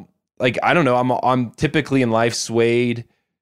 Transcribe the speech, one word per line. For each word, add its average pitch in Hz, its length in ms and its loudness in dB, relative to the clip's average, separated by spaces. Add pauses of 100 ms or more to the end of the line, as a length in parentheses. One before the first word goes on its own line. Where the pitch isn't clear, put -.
(400)
like, 123 220 0
I 117 140 2
don't 170 100 2
know, 123 120 2
I'm, 127 140 0 (120)
I'm 123 280 0
typically 139 500 -2
in 117 100 0
life 113 240 2
swayed 117 720 0 (360)